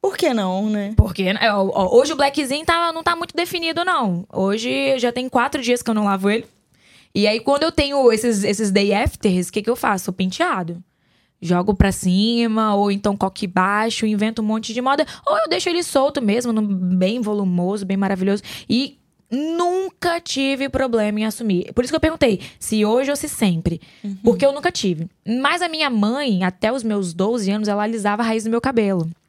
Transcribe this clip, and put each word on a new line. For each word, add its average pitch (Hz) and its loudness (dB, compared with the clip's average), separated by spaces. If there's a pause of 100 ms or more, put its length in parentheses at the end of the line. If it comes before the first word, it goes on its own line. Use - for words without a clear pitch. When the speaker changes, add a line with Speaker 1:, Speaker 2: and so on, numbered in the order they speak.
Speaker 1:
Por 392 -2
que 302 2
não, 196 -2
né? 208 -4
Speaker 2:
Por 214 4
que 185 0
não? - -2
É, 214 4
ó, 202 2
ó, 190 2
hoje 285 4
o - -4
blackzinho 277 0
tá, 339 2
não 320 -8
tá 349 0
muito 339 -8
definido, 339 -2
não. 226 0
Hoje 254 0
já 240 0
tem 247 -6
quatro 269 0
dias 240 0
que - -4
eu - 2
não 214 0
lavo 196 2
ele. 233 -2 (680)
E 208 2
aí, 220 2
quando 277 2
eu 330 2
tenho 277 4
esses, 220 0
esses 208 0
day 202 2
afters, 185 0
o - -20
que 208 -2
que 208 -4
eu 240 2
faço? 208 -2
Eu 185 -4
penteado. 185 -2 (580)
Jogo 180 2
pra 196 4
cima, 220 2
ou 202 2
então 202 -2
coque 190 -4
baixo, 202 0
invento 214 -2
um 214 -2
monte 220 -4
de 240 -4
moda. 285 2 (220)
Ou 605 2
eu 622 0
deixo 359 -2
ele 349 0
solto 285 0
mesmo, 233 0
num, 214 0
bem 185 0
volumoso, 196 0
bem 190 -2
maravilhoso. 196 0 (280)
E 254 -2 (340)
nunca 339 -2
tive 269 -2
problema 226 0
em 220 0
assumir. 214 -2
Por 247 2
isso 247 -4
que 320 -2
eu 311 0
perguntei 311 2 (200)
se 214 0
hoje 247 2
ou 294 0
se 294 -8
sempre. 170 0 (220)
Speaker 1:
Uhum. 196 -8
Speaker 2:
Porque 226 4
eu 277 6
nunca 294 -2
tive. 170 -2 (180)
Mas 285 0
a 349 -2
minha 311 -2
mãe, 220 0
até 185 0
os 254 -4
meus 202 -2
doze 196 0
anos, 214 -2
ela 208 0
alisava 214 0
a - 0
raiz 226 -2
do 220 -4
meu 233 0
cabelo. 202 0 (200)